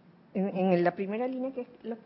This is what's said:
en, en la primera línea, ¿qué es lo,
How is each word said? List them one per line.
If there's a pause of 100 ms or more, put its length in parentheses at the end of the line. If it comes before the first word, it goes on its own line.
(340)
en, (100)
en
la
primera
línea,
¿qué
es (160)
lo,